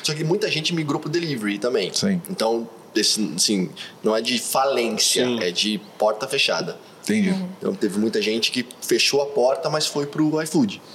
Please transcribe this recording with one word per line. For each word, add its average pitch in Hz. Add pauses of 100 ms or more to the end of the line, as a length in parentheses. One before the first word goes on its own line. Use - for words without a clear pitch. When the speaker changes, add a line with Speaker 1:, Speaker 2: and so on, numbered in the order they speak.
Speaker 1:
Só 156
que 156
muita 185
gente 156
migrou 156
pro 160
delivery 131
também. 117
Speaker 2:
Sim. 98 (100)
Speaker 1:
Então, 113 (280)
esse, 104
assim, 92 (320)
não 107
é 113
de 117
falência, 123
Speaker 3:
Sim. 120
Speaker 1:
é 90
de 104 (180)
porta 107
fechada. 90 (260)
Speaker 2:
Entendi. 101
Speaker 4:
Uhum. 92 (100)
Speaker 1:
Então, 101
teve 101
muita 110
gente 107
que 127 (160)
fechou 139
a 143
porta, 123
mas 151
foi 143
pro 156
iFood. 156 (140)